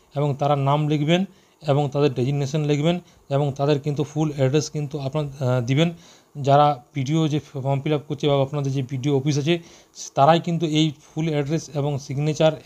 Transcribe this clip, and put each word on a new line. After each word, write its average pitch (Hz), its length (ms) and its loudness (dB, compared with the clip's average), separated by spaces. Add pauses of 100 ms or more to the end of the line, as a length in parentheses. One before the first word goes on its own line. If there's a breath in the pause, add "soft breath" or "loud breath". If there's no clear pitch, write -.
(140 soft breath)
এবং 143 200 0
তারা 143 220 0
নাম 143 320 2
লিখবেন, 156 360 2 (380 soft breath)
এবং 147 200 2 (100)
তাদের 143 220 2
ডেজিগনেশন 139 500 -2
লিখবেন, 147 320 2 (340 soft breath)
এবং 139 260 0
তাদের 143 240 2
কিন্তু 147 240 -4
ফুল 151 320 -2
অ্যাড্রেস 139 340 0
কিন্তু 147 280 -6
আপনার, 143 260 -4
আহ, 127 360 -2
দিবেন। 135 280 2 (540 loud breath)
যারা 143 240 6 (280)
বিডিও 151 340 0
যে 147 100 -2
ফর্ম 135 420 -4
ফিল 151 140 -2
আপ 143 140 -2
করছে 147 200 -6
বা 143 140 2
আপনাদের 139 300 -2
যে 135 100 -2
বিডিও 131 340 -4
অফিস 139 220 0
আছে, 156 160 0 (600 loud breath)
তারাই 156 260 6
কিন্তু 170 260 -2
এই 156 200 2 (200)
ফুল 160 220 -6
অ্যাড্রেস 147 460 -2
এবং 143 240 -2
সিগনেচার 147 540 0 (120)